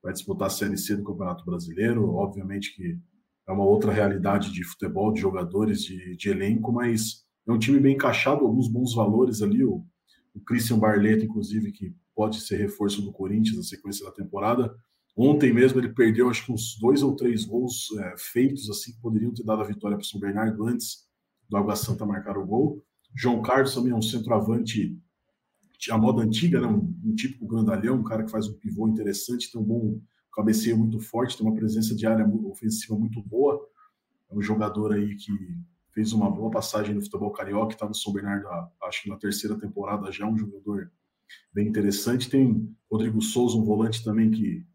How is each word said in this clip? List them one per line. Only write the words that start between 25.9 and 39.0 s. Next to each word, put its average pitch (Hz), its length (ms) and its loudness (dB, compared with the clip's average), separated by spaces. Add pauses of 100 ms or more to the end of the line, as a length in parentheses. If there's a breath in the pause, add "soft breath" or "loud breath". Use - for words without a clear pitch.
à 113 80 2
moda 113 240 4
antiga, 120 380 2
né? 120 80 0
Um, - 260 2 (100)
um 110 100 2
típico 127 300 -6
grandalhão, 110 520 0
um 107 80 0
cara 110 200 -2
que - 60 -8
faz 107 160 -2
um 104 80 -8
pivô 107 320 -4
interessante, 110 640 -2
tem 113 100 -10
um 101 40 -2
bom 110 360 0 (320 soft breath)
cabeceio 110 460 2
muito 110 220 2
forte, - 360 -4
tem 110 80 -4
uma 110 120 2
presença 110 380 0
de 113 120 -2
área 110 180 4
mu-, 104 240 0
ofensiva 110 480 -4
muito 113 240 -2
boa. 139 400 0 (720 loud breath)
É 101 40 -16
um 104 60 -2
jogador 107 520 0
aí 101 240 0
que 104 160 -8 (600)
fez 107 200 0
uma 104 180 4
boa 110 220 -2
passagem 104 420 -2
no 101 80 -2
futebol 101 300 -6
carioca, 104 440 -4
tá 107 100 -6
no 104 80 -6
São - 180 -6
Bernardo, 101 340 -4
a-, 87 240 -10 (140)
acho - 180 -8